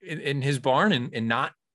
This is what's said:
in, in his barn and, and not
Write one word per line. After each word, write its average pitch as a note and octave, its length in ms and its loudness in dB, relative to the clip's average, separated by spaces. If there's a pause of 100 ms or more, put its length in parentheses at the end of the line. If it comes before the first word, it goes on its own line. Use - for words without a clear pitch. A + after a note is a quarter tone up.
in, E3 180 -10
in C#3+ 220 -4
his C#3 180 0
barn D3 320 4
and, A#2+ 220 0
and A2+ 140 -2
not A#2+ 260 0 (220)